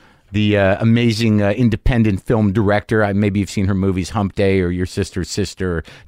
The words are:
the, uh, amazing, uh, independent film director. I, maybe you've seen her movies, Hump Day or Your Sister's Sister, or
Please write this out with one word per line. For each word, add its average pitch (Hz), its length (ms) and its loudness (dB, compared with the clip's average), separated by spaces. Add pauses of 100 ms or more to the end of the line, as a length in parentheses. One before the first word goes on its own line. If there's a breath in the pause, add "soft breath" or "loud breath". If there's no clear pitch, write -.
(320 soft breath)
the, 104 260 2
uh, 98 220 4
amazing, 113 600 2
uh, 101 120 2
independent 110 720 0
film 107 300 0
director. 104 500 0
I, 101 120 0
maybe 101 260 0
you've 92 80 -4
seen 101 160 -4
her 101 100 -2
movies, 95 360 -2
Hump 98 240 -4
Day 98 260 2
or 90 80 0
Your 90 160 -4
Sister's 92 460 -6
Sister, 92 480 -6
or 80 60 -6 (240 loud breath)